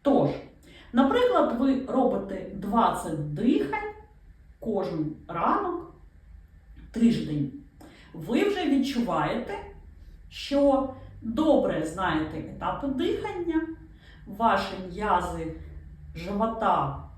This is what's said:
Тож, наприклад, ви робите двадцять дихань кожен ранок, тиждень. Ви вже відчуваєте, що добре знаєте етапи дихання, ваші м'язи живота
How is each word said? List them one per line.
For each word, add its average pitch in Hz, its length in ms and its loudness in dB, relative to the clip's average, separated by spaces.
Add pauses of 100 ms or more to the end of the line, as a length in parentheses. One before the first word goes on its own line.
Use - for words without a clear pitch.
Тож, 220 280 4 (640)
наприклад, 302 640 4
ви 269 260 2
робите 196 680 0
двадцять 165 800 0
дихань 415 600 2 (640)
кожен 180 560 -2 (120)
ранок, 349 680 -2 (960)
тиждень. 147 600 2 (640)
Ви 240 360 0
вже 359 200 0
відчуваєте, - 880 0 (720)
що 277 640 2 (280)
добре 233 640 2
знаєте 160 540 -2
етапи 185 480 -4
дихання, 339 760 0 (680)
ваші 220 460 2 (160)
м'язи 175 680 -2 (600)
живота 180 880 0 (140)